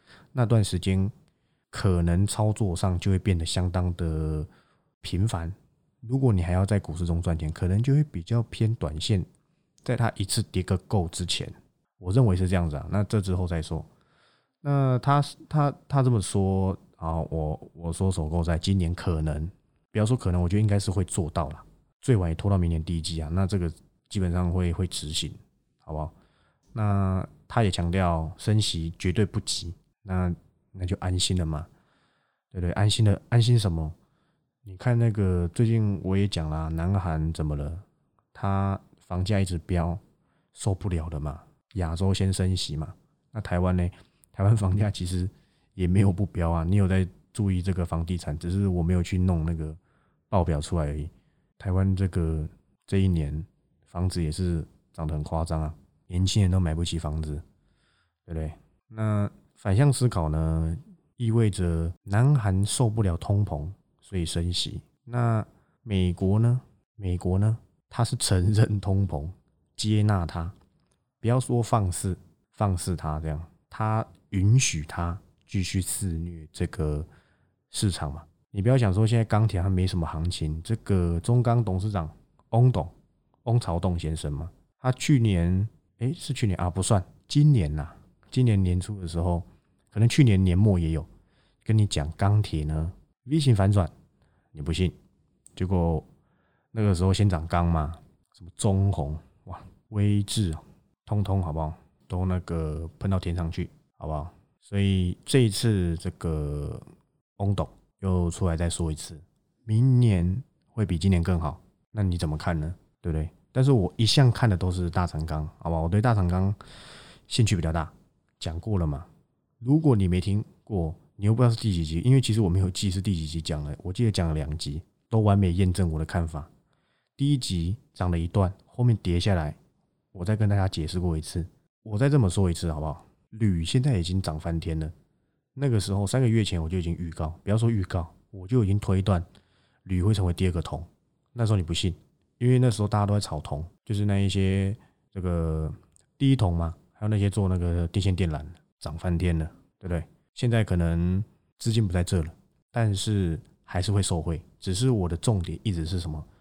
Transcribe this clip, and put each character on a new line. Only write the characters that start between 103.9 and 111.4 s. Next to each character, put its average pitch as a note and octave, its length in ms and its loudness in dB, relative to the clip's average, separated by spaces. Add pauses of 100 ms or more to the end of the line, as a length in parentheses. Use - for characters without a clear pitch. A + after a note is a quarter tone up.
好 - 120 -12
不 - 40 -6
好？ E2+ 200 -8 (280)
所 G2+ 200 -4
以 F#2 440 2
这 C#3 160 4
一 A#2 80 4
次 G2 500 0
这 F2+ 140 -6
个 D2 680 -6 (560)
翁 G2+ 180 0
董 E2+ 140 -4 (320)
又 F2+ 300 0
出 F#2 180 -2
来 E2 80 0
再 E2+ 120 0
说 E2 220 -4
一 D#2 40 -4
次， D2+ 260 -14 (440)
明 B2 360 4
年 G2 420 2 (260)
会 G#2+ 160 -2
比 E2+ 140 -2
今 F#2+ 120 4
年 F2 120 4
更 F2 160 0
好， E2 220 -4 (300)